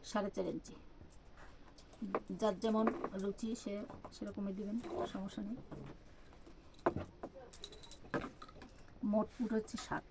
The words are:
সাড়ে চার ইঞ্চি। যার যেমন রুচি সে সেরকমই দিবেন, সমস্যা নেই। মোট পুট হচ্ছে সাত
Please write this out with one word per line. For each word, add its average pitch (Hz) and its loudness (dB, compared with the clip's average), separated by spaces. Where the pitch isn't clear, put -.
সাড়ে 302 4
চার 370 2
ইঞ্চি। - -6
যার 214 8
যেমন 220 8
রুচি 202 0
সে 202 -2
সেরকমই 202 -2
দিবেন, 208 0
সমস্যা 196 -2
নেই। 240 -2
মোট 214 6
পুট 220 8
হচ্ছে 220 2
সাত - 0